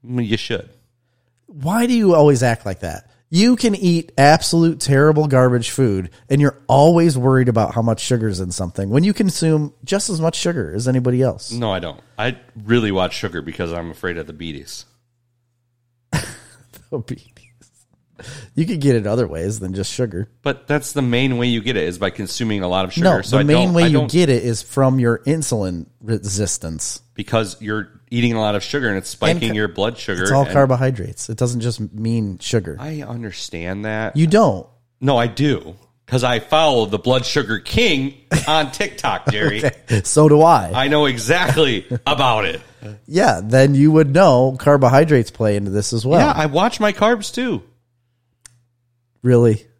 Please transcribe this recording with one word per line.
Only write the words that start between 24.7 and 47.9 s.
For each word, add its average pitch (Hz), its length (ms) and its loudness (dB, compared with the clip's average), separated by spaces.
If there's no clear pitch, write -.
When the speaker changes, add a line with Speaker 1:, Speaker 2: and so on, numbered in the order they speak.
Speaker 2:
your 117 200 0
insulin 107 680 -4
resistance. 98 1000 -6
Speaker 1:
Because 107 460 -4
you're 107 280 -8
eating 120 220 0
a 113 60 -2
lot 104 160 0
of 98 80 -4
sugar 131 260 -4
and 98 80 -2
it's 92 120 -8
spiking 165 340 -2
Speaker 2:
And - 80 -2
ca-, 104 40 -4
Speaker 1:
your 107 140 -2
blood 113 280 -4
sugar 92 260 -6
Speaker 2:
it's 98 80 0
all 139 120 2
Speaker 1:
and 87 80 -4
Speaker 2:
carbohydrates. 131 800 -2
It 110 80 -8
doesn't 120 240 -2
just 117 180 -6
mean 107 460 -4
sugar. 87 400 -4
Speaker 1:
I 151 220 -12
understand 101 840 -10
that. 110 320 -6
Speaker 2:
You 160 100 4
don't. 156 400 2
Speaker 1:
No, 131 180 2
I 120 100 2
do. 98 480 -4
'Cause 127 200 -2
I 123 140 0
follow 147 480 2
the 101 120 -2
Blood 127 260 0
Sugar - 340 -2
King 147 540 0
on 151 260 0
TikTok, 143 560 -4
Speaker 2:
<laughs> 135 40 0
Speaker 1:
Jerry. 135 340 -2
Speaker 2:
Okay. 113 380 -2
So 151 240 4
do 147 140 6
I. 120 340 4
Speaker 1:
I 131 140 0
know 151 160 2
exactly 135 840 0
about 131 400 0
it. 80 140 -6
Speaker 2:
Yeah, 147 340 0
then 131 340 4
you 147 180 6
would 147 200 4
know 131 460 4
carbohydrates 139 720 4
play 104 240 0
into 101 160 -4
this 101 220 -4
as 113 120 -4
well. 160 140 2
Speaker 1:
Yeah, 294 160 2
I 156 120 -2
watch 180 340 -2
my 208 100 2
carbs 214 420 -2
too. 240 300 -6